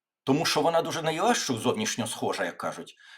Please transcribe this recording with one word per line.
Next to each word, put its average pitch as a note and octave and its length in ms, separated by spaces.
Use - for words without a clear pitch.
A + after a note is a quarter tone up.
Тому D3+ 160
що D#3 160
вона E3 200
дуже E3 200
на D#3 100
Ілащук F3 480
зовнішньо A2 480
схожа, - 380
як E2+ 120
кажуть. E2+ 380